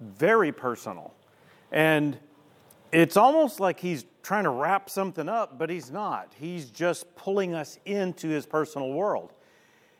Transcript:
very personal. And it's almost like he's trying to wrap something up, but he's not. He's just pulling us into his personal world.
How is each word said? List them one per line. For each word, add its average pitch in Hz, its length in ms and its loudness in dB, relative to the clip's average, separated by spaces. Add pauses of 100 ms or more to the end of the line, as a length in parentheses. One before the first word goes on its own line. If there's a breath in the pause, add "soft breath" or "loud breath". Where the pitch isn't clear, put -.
very 160 480 2
personal. 110 640 -8 (580 soft breath)
And 151 480 2 (720)
it's 165 280 6
almost 277 420 6
like 185 180 0
he's 170 280 -6 (160)
trying 202 220 -2
to 165 60 2
wrap 165 380 0
something 170 400 -4
up, 202 300 -4
but 160 100 -2
he's 156 220 -8
not. 147 500 -6
He's 160 300 -10
just 160 460 -4
pulling 196 380 -2
us 151 300 -8
into 190 440 -4
his 151 180 -2
personal 139 460 -4
world. 156 420 -4 (640 soft breath)